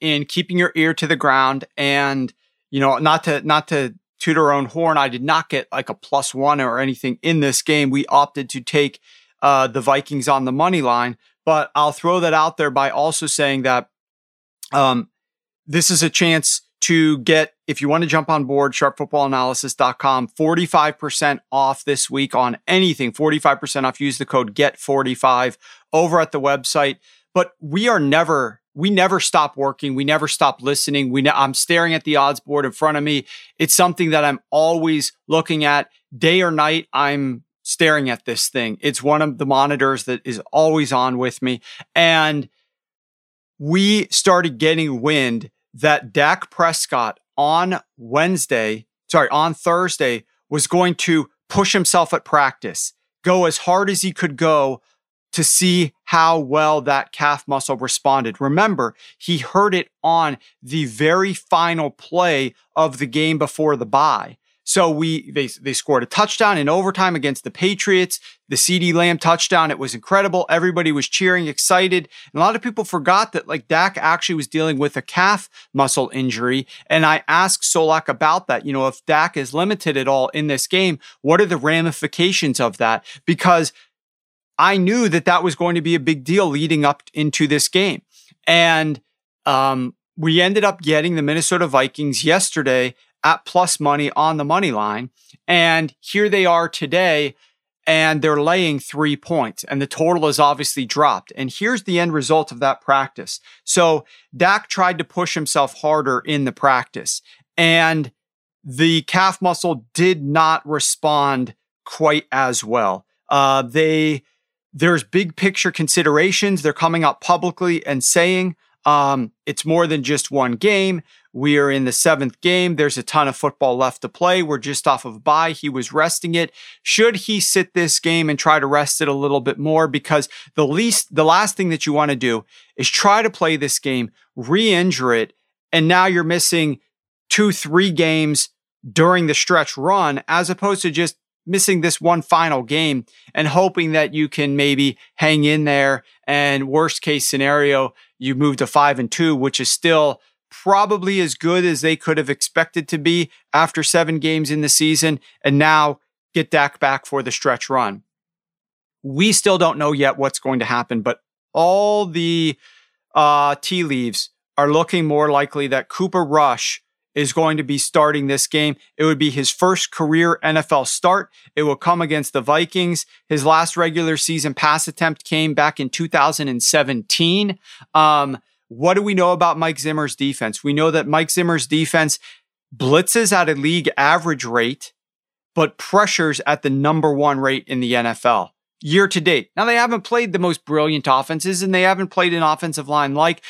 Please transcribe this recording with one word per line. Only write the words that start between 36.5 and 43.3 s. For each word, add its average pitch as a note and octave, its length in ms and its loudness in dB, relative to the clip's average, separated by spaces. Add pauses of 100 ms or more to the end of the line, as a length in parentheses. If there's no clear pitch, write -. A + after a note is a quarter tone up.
night. D#3 400 0
I'm C#3 500 -2 (220)
staring D3+ 440 0
at A#2+ 180 -6
this A#2 220 -4
thing. A2+ 320 -4
It's C#3+ 220 -4
one D3+ 200 2
of C#3 160 -4
the C#3+ 80 -4
monitors C3+ 580 0
that B2 200 -6
is A#2+ 160 -8 (120)
always D#3 400 2
on B2+ 260 0
with B2 240 -6
me. B2+ 180 -4 (360)
And D#3+ 520 2 (1080)